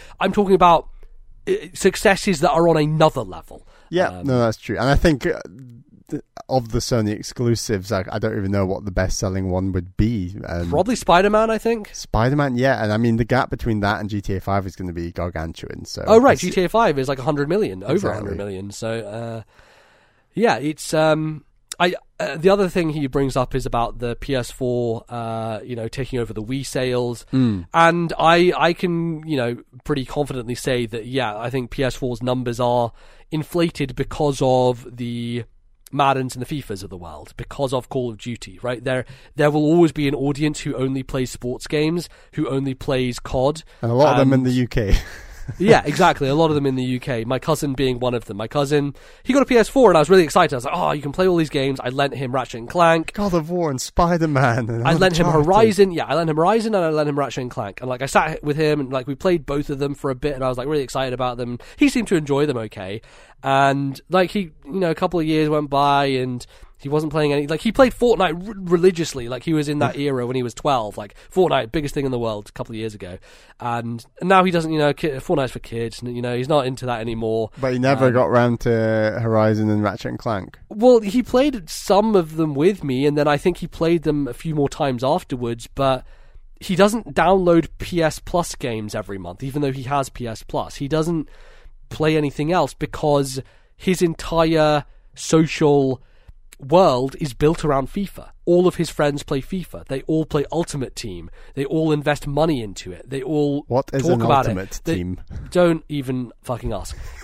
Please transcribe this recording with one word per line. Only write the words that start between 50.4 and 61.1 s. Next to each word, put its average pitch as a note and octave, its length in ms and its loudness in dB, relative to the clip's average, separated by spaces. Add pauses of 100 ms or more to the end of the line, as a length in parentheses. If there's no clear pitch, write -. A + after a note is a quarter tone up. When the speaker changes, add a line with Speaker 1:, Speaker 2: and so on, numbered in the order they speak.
Speaker 1:
I - 20 -2
was A#2+ 80 -6
like, C#3+ 100 -6
"Oh, E3 160 0
you D3 120 -4
can C#3 80 -6
play F#3 160 2
all F3+ 100 2
these D#3+ 140 0
games." C3+ 320 -2
I B2 60 -4
lent C3+ 260 -2
him B2+ 180 -6
Ratchet B2 280 -4
and A#2 60 -12
Clank. E3 460 2
Speaker 2:
God G#3 220 -2
of D#3+ 160 -2
War F3 180 0
and C3 100 -2
Spider-Man C#3 920 2
and A#2 160 -2
Speaker 1:
I E3+ 80 4
lent F3 240 4
him E3+ 80 4
Speaker 2:
Uncharted. D#3 180 4
Speaker 1:
Horizon. G3 460 4
Yeah, D3 160 -4
I C3+ 80 0
lent E3 160 0
him D3+ 60 0
Horizon G#3+ 360 2
and F#3 100 2
I D#3+ 60 2
lent D3+ 200 0
him C#3+ 100 -2
Ratchet C3 240 -4
and B2 80 -8
Clank. G2+ 280 -8
And, B2+ 80 -8
like, B2+ 140 -4
I C3+ 60 -4
sat D#3+ 360 0
with D3 140 -2
him D3+ 220 2
and, C3 120 -6
like, C3 140 -4
we C#3+ 80 -6
played F3 320 -2
both C#3+ 240 -4
of C#3+ 80 -4
them C#3+ 160 -4
for C#3+ 160 -6
a C3 60 -2
bit D3 180 -4
and C3 100 -6
I C3 60 0
was, B2+ 80 -4
like, B2+ 100 -6
really D3+ 140 0
excited C3 320 -4